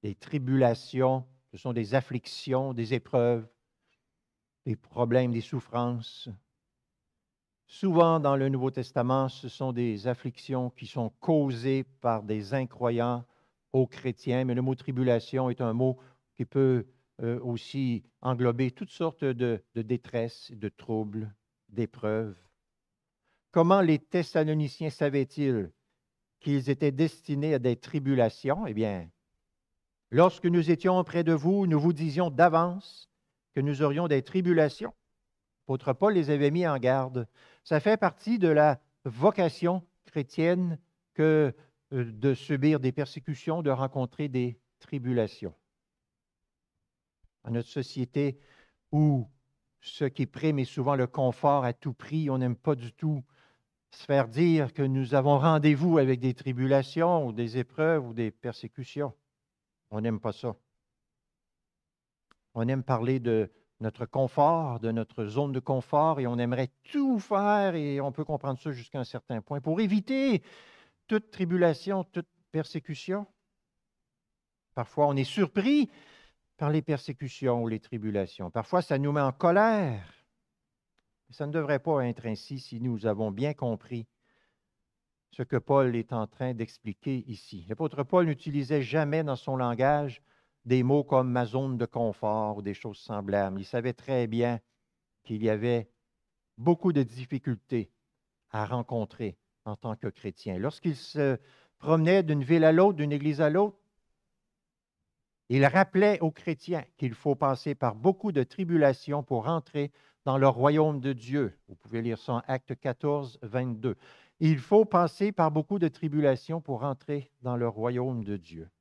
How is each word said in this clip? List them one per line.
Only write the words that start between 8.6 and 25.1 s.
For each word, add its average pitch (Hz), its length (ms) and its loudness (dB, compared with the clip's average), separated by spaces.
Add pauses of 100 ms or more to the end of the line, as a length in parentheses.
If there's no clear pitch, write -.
Testament, 131 580 0
ce 131 200 -12
sont 131 240 -6
des 117 360 -2
afflictions 127 600 -6
qui - 160 -18
sont 117 240 -6 (100)
causées 135 640 0
par 113 380 -2
des 107 320 -4
incroyants 120 720 -2 (500)
aux 131 120 2
chrétiens, 127 580 -4
mais 123 100 -2
le 127 80 -2
mot 131 120 0
tribulation 127 760 -2
est 117 100 -6
un 117 140 -2
mot 127 240 0 (360)
qui 123 120 -6
peut, 131 400 0 (340)
euh, 117 220 -4
aussi 120 640 -6 (180)
englober 123 480 0
toutes - 200 -14
sortes - 340 -4
de, 120 380 0 (120)
de 113 80 -4
détresse, 117 680 -6
de 107 180 -8
troubles, 107 640 -6 (340)
d'épreuves. 107 680 -4 (1120)
Comment 180 320 6
les 160 160 4
Thessaloniciens 156 880 -2
savaient-ils 135 840 -2 (680)